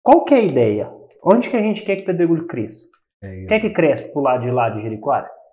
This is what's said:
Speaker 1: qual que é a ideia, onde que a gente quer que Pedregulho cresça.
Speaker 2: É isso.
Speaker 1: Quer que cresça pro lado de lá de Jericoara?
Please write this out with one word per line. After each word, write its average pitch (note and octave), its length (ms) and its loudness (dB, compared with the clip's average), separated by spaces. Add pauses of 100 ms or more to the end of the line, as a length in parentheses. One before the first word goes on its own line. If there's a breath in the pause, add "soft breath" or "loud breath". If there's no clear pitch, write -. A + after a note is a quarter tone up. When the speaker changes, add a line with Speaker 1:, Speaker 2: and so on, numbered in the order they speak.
Speaker 1:
qual D#4 220 6
que - 100 2
é C4+ 40 6
a A#3 60 4
ideia, A2+ 460 0 (340)
onde A3+ 260 4
que B3 80 -2
a A3 40 0
gente G#3 220 -2
quer G3 140 -2
que F#3+ 60 -12
Pedregulho E3+ 440 0
cresça. - 380 -10 (360)
Speaker 2:
É F#2+ 180 -14
isso. F#2+ 80 -12
Speaker 1:
Quer A3 120 2
que G#3+ 100 -2
cresça C#3+ 400 0
pro D3 120 -4
lado B2+ 220 0
de B2 80 -4
lá B2 180 0
de G#2+ 120 -6
Jericoara? A2 480 -4 (240)